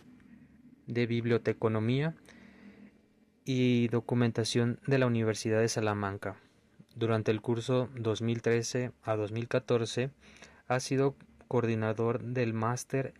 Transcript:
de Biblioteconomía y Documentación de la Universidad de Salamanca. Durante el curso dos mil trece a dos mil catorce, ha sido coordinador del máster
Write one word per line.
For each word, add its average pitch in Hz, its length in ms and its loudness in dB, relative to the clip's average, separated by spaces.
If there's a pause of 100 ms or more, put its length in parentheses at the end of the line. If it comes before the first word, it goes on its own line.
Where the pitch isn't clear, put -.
(840)
de 120 200 -2
Biblioteconomía 117 1120 0 (1300)
y 123 420 2
Documentación 120 1000 0
de 139 100 2
la 127 80 4
Universidad 110 560 2
de 113 80 2
Salamanca. 101 720 -4 (540)
Durante 113 360 0
el 107 100 0
curso 120 540 0
dos 110 260 -2
mil 117 200 0
trece 117 500 0 (120)
a 110 120 0
dos 107 160 -2
mil 117 160 -4
catorce, 120 600 0 (580)
ha 127 140 0
sido 139 340 0 (320)
coordinador 113 760 0
del 120 300 -2
máster 123 680 -2